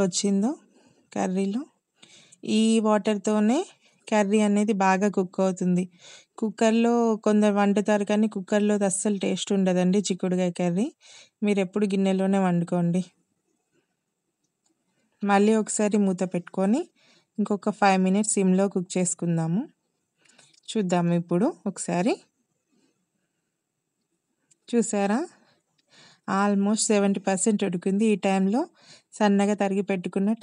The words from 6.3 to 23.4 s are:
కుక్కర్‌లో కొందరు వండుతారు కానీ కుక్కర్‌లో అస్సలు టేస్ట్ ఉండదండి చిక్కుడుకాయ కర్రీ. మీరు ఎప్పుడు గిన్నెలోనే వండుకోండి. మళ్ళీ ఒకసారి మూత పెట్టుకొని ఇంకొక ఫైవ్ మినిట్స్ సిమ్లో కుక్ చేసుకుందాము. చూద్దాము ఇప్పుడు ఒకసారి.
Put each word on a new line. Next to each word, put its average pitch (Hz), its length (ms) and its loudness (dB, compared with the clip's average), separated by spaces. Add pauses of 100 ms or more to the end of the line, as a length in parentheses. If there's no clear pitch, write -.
కుక్కర్‌లో 226 540 0 (320)
కొందరు 208 360 2
వండుతారు 202 500 2
కానీ 214 240 2
కుక్కర్‌లో 208 400 0 (140)
అస్సలు 202 360 -4
టేస్ట్ 190 320 -4
ఉండదండి 185 520 2
చిక్కుడుకాయ 180 420 -2 (100)
కర్రీ. 180 260 -2 (580)
మీరు 202 200 2
ఎప్పుడు 208 280 -2
గిన్నెలోనే 196 540 2
వండుకోండి. 175 560 0 (2250)
మళ్ళీ 202 320 4
ఒకసారి 208 440 0
మూత 185 180 0 (100)
పెట్టుకొని 196 480 0 (560)
ఇంకొక 208 320 -2 (100)
ఫైవ్ 190 280 4
మినిట్స్ 202 300 0
సిమ్లో 190 360 2
కుక్ 180 240 -4
చేసుకుందాము. 170 640 -2 (1120)
చూద్దాము 175 400 0 (100)
ఇప్పుడు 175 260 0 (220)
ఒకసారి. 180 440 -2 (2500)